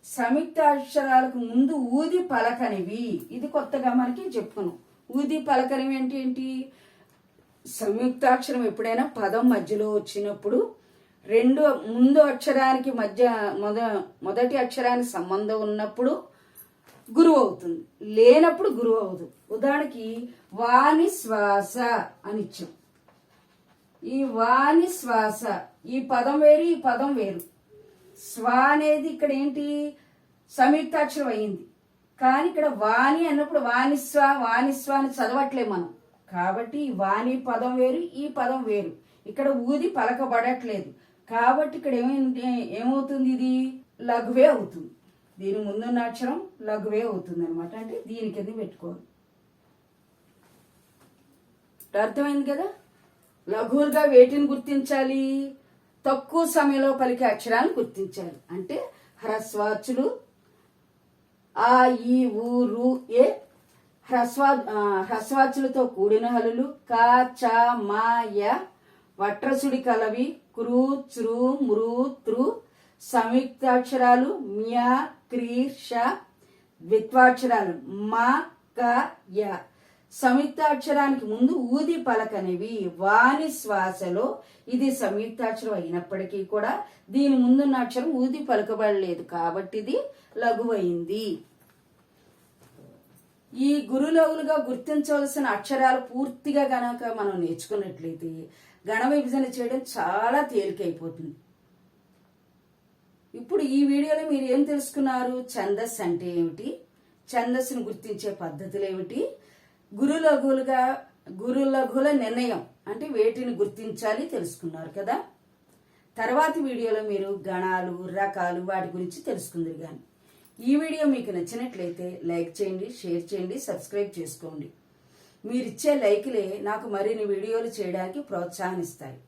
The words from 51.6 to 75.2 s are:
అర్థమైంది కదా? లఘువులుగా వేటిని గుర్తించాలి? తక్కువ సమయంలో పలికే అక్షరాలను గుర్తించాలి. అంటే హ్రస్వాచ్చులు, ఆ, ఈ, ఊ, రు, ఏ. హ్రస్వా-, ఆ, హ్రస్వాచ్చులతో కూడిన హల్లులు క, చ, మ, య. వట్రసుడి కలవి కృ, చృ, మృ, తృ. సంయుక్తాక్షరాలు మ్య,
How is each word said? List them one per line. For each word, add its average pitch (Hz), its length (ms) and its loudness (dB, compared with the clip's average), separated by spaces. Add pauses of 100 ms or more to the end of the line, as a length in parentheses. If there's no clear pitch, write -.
అర్థమైంది 285 460 -2
కదా? 349 160 -4 (840)
లఘువులుగా 294 480 2 (120)
వేటిని 269 380 10
గుర్తించాలి? 269 720 -2 (840)
తక్కువ 277 340 0 (140)
సమయంలో 277 340 4 (100)
పలికే 247 320 0
అక్షరాలను 233 480 0
గుర్తించాలి. 185 580 -6 (160)
అంటే 185 220 -6 (460)
హ్రస్వాచ్చులు, 214 840 -2 (1600)
ఆ, - 20 6 (440)
ఈ, 254 40 6 (280)
ఊ, - 20 -4 (240)
రు, 240 160 2 (340)
ఏ. - 20 10 (840)
హ్రస్వా-, 254 680 2
ఆ, 208 60 0 (280)
హ్రస్వాచ్చులతో 269 760 0 (140)
కూడిన 214 380 2
హల్లులు 233 320 0 (240)
క, - 20 0 (480)
చ, 254 40 -2 (440)
మ, 202 40 -2 (480)
య. - 20 -2 (800)
వట్రసుడి 254 640 -2
కలవి 226 400 0 (300)
కృ, 240 260 0 (320)
చృ, 226 200 -4 (340)
మృ, 220 220 0 (360)
తృ. 240 180 0 (680)
సంయుక్తాక్షరాలు 247 1200 2 (280)
మ్య, 233 180 -4 (560)